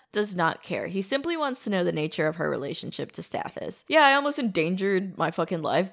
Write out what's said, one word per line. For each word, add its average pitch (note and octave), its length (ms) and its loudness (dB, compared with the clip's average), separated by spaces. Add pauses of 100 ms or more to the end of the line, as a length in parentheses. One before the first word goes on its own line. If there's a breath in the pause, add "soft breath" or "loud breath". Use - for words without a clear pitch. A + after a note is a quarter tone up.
(120)
does G#3 240 0
not E3 260 0
care. - 260 -4
He F#3+ 120 -4
simply C#4 360 -2
wants C#4 280 -4
to G#3 60 -2
know F#3+ 140 2
the F3 80 0
nature D#3 340 0
of D#3+ 100 0
her D#3 140 -2
relationship C#3+ 600 -6
to - 100 -10
Stathis. - 680 -4
"Yeah, D4+ 160 6
I C#4 100 8
almost C#4+ 240 0
endangered F#3+ 760 0
my D#3+ 140 0
fucking E3 320 -4
life, D3+ 300 0